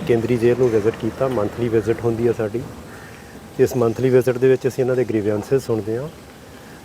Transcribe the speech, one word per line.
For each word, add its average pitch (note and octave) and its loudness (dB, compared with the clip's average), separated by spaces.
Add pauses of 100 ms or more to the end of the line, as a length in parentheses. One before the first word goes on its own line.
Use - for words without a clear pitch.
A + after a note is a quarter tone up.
ਕੇਂਦਰੀ A#2 2
ਜੇਲ੍ਹ A#2+ 2
ਨੂੰ B2+ 4
ਵਿਜ਼ਿਟ A2 2
ਕੀਤਾ। A#2 -2
ਮੰਥਲੀ A#2 -2
ਵਿਜ਼ਿਟ A2 0
ਹੁੰਦੀ A#2 0
ਆ A2+ 2
ਸਾਡੀ। A2 -4 (960)
ਇਸ C3 4
ਮੰਥਲੀ A#2+ 2
ਵਿਜ਼ਿਟ B2 4
ਦੇ C3 4
ਵਿੱਚ C3 2
ਅਸੀਂ B2 -2
ਇਹਨਾਂ B2+ 0
ਦੇ B2+ 2
ਗ੍ਰੀਵੈਂਸਸ G#2+ 0
ਸੁਣਦੇ A2 -4
ਹਾਂ C#3+ -8 (760)